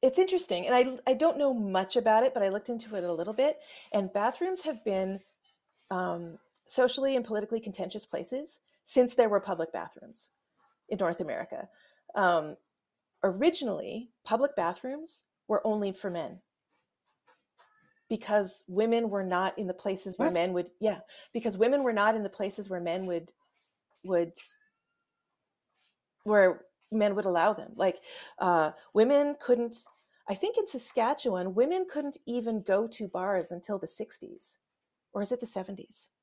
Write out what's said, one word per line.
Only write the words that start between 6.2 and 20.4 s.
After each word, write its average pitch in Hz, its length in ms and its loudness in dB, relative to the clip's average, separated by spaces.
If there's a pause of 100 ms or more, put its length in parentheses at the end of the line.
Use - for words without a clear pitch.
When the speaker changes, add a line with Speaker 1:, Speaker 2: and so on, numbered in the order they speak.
Speaker 1:
socially 262 500 2
and 240 80 0
politically 214 360 -4
contentious 196 440 -8
places - 560 -8 (240)
since 247 300 4
there 233 160 6
were 202 100 2
public 165 320 -6
bathrooms - 580 -14 (580)
in 202 100 -6
North 170 220 -2
America. - 480 -8 (460)
Um, 170 420 2 (680)
originally, 220 840 0 (140)
public 254 320 0
bathrooms 277 680 -6 (240)
were 214 180 0
only 208 260 -2
for 185 180 -6
men 170 300 -8 (1700)
because 208 600 0
women 226 420 2
were 196 140 -2
not 185 340 0
in 202 80 -4
the 180 80 -2
places 190 440 -6
where 277 100 2
Speaker 2:
What? 180 60 -2
Speaker 1:
men 175 200 2